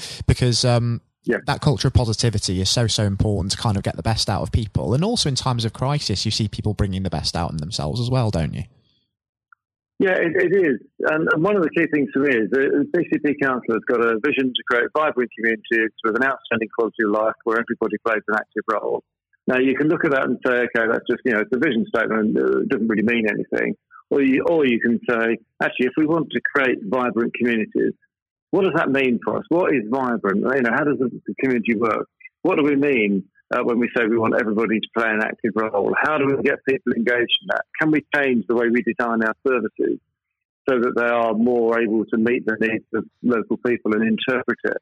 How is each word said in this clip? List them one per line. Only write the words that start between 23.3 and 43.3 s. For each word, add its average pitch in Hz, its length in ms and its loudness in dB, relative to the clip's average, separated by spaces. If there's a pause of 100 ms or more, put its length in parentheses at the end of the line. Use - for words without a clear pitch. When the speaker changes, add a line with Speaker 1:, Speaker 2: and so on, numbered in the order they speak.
Speaker 2:
Or 143 120 2
you, 135 260 2
or 160 180 2
you 117 140 2
can 117 300 0
say, 113 280 0 (240)
"Actually, 135 260 0
if 123 100 -4
we 156 80 2
want 156 260 0
to - 80 -4 (160)
create 131 260 2
vibrant 120 520 -2
communities, 117 580 0 (600)
what 190 120 2
does 175 140 2
that 156 120 0
mean 131 320 2
for 107 160 -2
us? 101 120 -6
What 165 260 2
is 117 140 0
vibrant? 113 500 0
You 131 220 0
know, 117 100 2
how 143 140 0
does 139 120 2
the, 127 120 0 (180)
the 104 160 -6
community 120 320 0
work? 110 320 -2 (340)
What 175 160 2
do 151 60 4
we 143 140 2
mean, 110 480 2 (260)
uh, 120 120 0
when 120 160 0
we 117 160 2
say 120 100 2
we 113 120 2
want 117 220 2
everybody 110 400 0
to - 160 -6
play 117 140 0
an 107 120 0
active 110 340 -4
role? 107 460 0
How 151 160 0
do 139 80 0
we 139 160 0
get 135 260 0
people 127 260 0
engaged 117 480 0
in 92 80 -12
that? 110 160 -2 (140)
Can 156 120 2
we 151 140 2 (100)
change 135 320 2
the 117 80 0
way 117 140 2
we 120 120 2
design 113 420 0
our 110 120 0 (120)
services - 520 -2 (680)
so 127 120 4
that 127 160 0
they 117 100 2
are 117 280 2
more 117 460 2
able 110 260 2
to 117 120 -2
meet 117 280 2
the 110 140 -2
needs 110 340 -2
of 107 120 -4 (160)
local 113 360 0